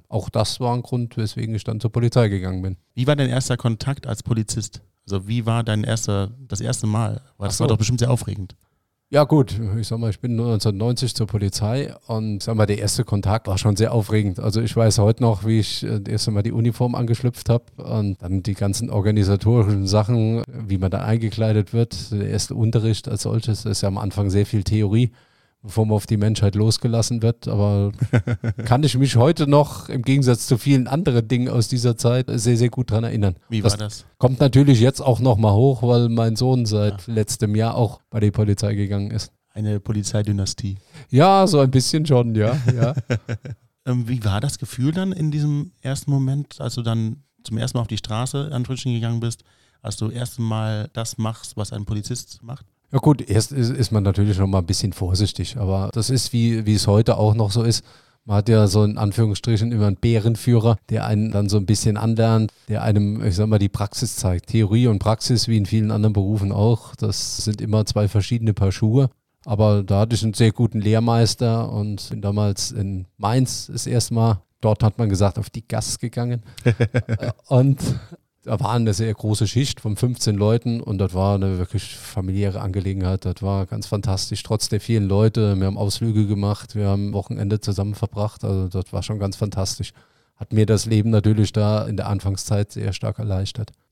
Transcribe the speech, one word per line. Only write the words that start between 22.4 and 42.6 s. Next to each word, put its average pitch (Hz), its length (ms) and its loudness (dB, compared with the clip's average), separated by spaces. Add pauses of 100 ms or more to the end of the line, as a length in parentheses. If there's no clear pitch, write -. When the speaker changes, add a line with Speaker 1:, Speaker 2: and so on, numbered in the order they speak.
Speaker 1:
Unterricht 113 540 0
als 107 140 -4
solches, 110 400 -2
das 101 160 -4
ist - 20 -4
ja 101 80 0
am 98 80 -4
Anfang 101 320 -2
sehr 101 160 2
viel 104 180 -2
Theorie, 107 480 2 (520)
bevor 110 220 0
man 107 100 2
auf 101 120 -2
die 110 100 0
Menschheit 107 380 2
losgelassen 113 640 0
wird. 117 260 -2
Aber 101 440 0 (340)
Speaker 2:
<laughs> 113 400 -4
Speaker 1:
kann 123 160 2
ich 131 160 0
mich 127 180 0
heute 151 300 4
noch, 143 440 0
im 123 120 -4
Gegensatz 127 460 2
zu 123 100 4
vielen 135 300 2
anderen 127 400 0
Dingen 123 220 0
aus 117 180 0
dieser 120 300 0
Zeit, 123 340 0
sehr, 120 260 2
sehr 110 120 2
gut 123 200 -4
dran 110 140 0
erinnern. 104 320 0 (120)
Speaker 2:
Wie 110 140 -2
Speaker 1:
Das 104 120 2
Speaker 2:
war 101 40 -2
das? 104 280 -10 (120)
Speaker 1:
kommt 127 220 2
natürlich 135 400 6
jetzt 123 220 4
auch 120 180 2
noch 123 180 4
mal 107 160 4
hoch, 127 300 4
weil 120 260 4
mein 113 260 0
Sohn 127 300 2
seit 104 400 0
Speaker 2:
Ja. 117 80 -8
Speaker 1:
letztem 107 400 0
Jahr 110 220 0
auch - 340 0
bei 104 100 -6
der 104 120 4
Polizei 104 420 0
gegangen 101 380 -4
ist. - 220 -6 (200)
Speaker 2:
Eine 104 260 -2
Polizeidynastie. 101 1000 -2 (320)
Speaker 1:
Ja, 190 340 6
so 147 140 4
ein 135 100 4
bisschen 135 380 2
schon, 120 260 2
ja, 110 240 2 (180)